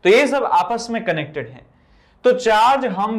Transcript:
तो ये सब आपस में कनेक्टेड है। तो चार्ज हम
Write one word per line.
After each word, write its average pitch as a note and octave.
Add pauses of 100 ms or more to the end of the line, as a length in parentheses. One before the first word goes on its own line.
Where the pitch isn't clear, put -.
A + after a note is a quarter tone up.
तो F3+
ये B3+
सब C4
आपस A3+
में A3+
कनेक्टेड D3
है। B2+ (600)
तो B3
चार्ज B3
हम G#3